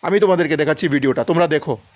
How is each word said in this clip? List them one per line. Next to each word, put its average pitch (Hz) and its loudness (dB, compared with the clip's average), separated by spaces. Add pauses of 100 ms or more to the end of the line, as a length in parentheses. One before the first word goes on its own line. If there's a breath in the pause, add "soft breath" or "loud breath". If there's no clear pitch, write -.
আমি 190 0
তোমাদেরকে 175 2
দেখাচ্ছি 151 0
ভিডিওটা, 139 0
তোমরা 170 2
দেখো। 151 -2 (200)